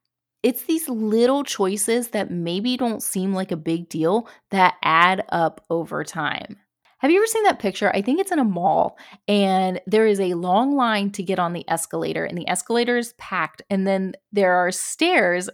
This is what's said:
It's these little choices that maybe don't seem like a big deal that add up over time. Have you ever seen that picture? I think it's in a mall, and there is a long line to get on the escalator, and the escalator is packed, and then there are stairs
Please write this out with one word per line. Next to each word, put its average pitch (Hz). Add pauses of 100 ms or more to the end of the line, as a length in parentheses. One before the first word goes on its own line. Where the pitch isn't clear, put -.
(440)
It's 240
these 320
little 233
choices 214
that 202
maybe 180
don't 240
seem 190
like 190
a 165
big 165
deal 170 (240)
that 185
add 175
up 165
over 165
time. - (460)
Have 277
you 359
ever 440
seen 440
that 392
picture? 202
I 196
think 262
it's 392
in 330
a 254
mall, 175 (300)
and 190
there 220
is 196
a 180
long 202
line 214
to 202
get 185
on 175
the 175
escalator, 165
and 175
the 165
escalator 240
is 233
packed, -
and 190
then 190 (180)
there 196
are 180
stairs 196